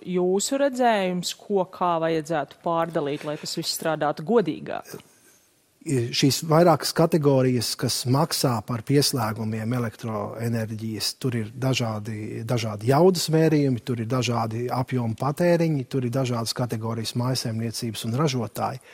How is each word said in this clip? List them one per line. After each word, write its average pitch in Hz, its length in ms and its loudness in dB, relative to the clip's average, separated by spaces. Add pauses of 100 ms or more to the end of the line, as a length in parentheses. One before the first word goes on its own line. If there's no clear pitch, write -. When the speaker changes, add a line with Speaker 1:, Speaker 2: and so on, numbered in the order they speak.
Speaker 1:
jūsu 185 580 0
redzējums, 220 720 0
ko 196 320 -2
kā 180 320 0
vajadzētu 160 640 -2
pārdalīt, 165 640 -2
lai 151 120 -4
tas - 200 -8
viss - 160 -4
strādātu 151 520 -2
godīgāk? - 720 -2 (840)
Speaker 2:
Ir 127 260 0
šīs 139 340 2
vairākas 160 480 4
kategorijas, 135 800 2
kas - 300 -2
maksā 131 580 2
par 120 240 -6
pieslēgumiem 110 880 0
elektroenerģijas. 110 1400 -4
Tur 120 240 -2
ir 107 160 -6
dažādi, 113 880 -4
dažādi 110 460 0
jaudas 170 400 4
mērījumi, 151 500 4
tur 117 220 -4
ir 110 80 -6
dažādi 117 580 0
apjomu 120 480 -2
patēriņi, 160 720 2
tur 131 160 0
ir 117 80 -2
dažādas 123 400 -2
kategorijas 113 640 -4
mājsaimniecības 117 880 -2
un 113 140 -2
ražotāji. 127 640 -2 (100)